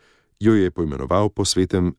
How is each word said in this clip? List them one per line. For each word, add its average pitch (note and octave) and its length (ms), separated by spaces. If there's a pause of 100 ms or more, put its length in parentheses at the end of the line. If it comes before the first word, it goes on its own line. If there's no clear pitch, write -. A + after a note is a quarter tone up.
(420)
jo A2 160
je F2+ 140
poimenoval D#2+ 580
po G2 160
svetem F2+ 540